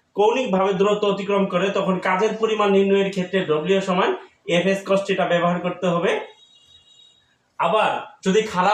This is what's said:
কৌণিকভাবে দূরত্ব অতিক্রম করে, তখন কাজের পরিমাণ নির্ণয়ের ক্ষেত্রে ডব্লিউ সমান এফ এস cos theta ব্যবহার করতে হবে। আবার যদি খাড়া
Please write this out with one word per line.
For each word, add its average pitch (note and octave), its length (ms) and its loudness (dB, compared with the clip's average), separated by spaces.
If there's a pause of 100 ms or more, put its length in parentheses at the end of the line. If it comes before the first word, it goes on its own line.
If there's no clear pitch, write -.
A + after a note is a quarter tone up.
(140)
কৌণিকভাবে G3+ 600 2
দূরত্ব G3+ 340 0
অতিক্রম G3 380 0
করে, F3+ 240 -2
তখন F3 300 -2
কাজের F#3+ 400 0
পরিমাণ G#3+ 320 0
নির্ণয়ের G3 380 4
ক্ষেত্রে F#3 360 -2
ডব্লিউ E3 360 0
সমান F#3+ 360 0 (300)
এফ F3 180 0
এস G3 220 0
cos G3 200 2
theta F3+ 220 0
ব্যবহার F3 300 0
করতে F3+ 280 -4
হবে। E3+ 320 0 (1400)
আবার F#3 340 0 (340)
যদি F#3+ 160 2
খাড়া F3+ 320 0